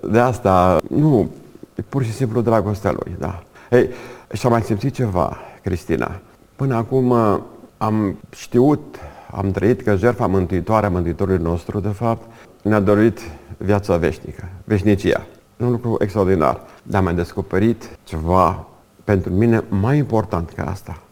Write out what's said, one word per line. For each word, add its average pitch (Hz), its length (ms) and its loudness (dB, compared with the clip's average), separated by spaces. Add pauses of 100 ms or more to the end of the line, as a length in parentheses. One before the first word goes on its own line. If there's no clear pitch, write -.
(100)
De 107 80 2
asta, 92 600 4 (100)
nu, 139 420 2 (440)
e - 140 -8
pur 135 160 -4
și 110 80 -4
simplu 117 280 -2
dragostea 104 500 0
lui, - 280 -6
da? 90 240 -8 (280)
Ei, 120 180 6 (440)
și 110 140 -4
am 120 60 4
mai 117 100 2
simțit 117 320 -4
ceva, 90 420 -2 (260)
Cristina. 80 480 -2 (460)
Până 135 180 -2
acum, 123 360 0
uh, 113 280 4 (400)
am 107 380 -2 (200)
știut, 147 600 0 (340)
am 98 200 -2
trăit 98 320 2
că 104 140 2
jertfa 117 300 0
mântuitoare 95 600 0
a - 20 2
Mântuitorului 87 540 0
nostru, 85 380 -4
de 95 80 -4
fapt, 113 340 -2 (400)
ne-a 107 180 2
dorit 104 400 4 (360)
viața 98 400 0
veșnică, - 520 -4 (160)
veșnicia. 101 580 2 (340)
Un 120 140 -2
lucru 117 280 -2
extraordinar. 92 600 0 (220)
Dar - 160 -2
am 98 60 2
mai 87 100 0
descoperit 98 920 -2
ceva 85 640 2 (380)
pentru 95 280 0
mine 113 360 2
mai 107 300 0
important 110 520 -2
ca - 200 -8
asta. 90 280 -12 (140)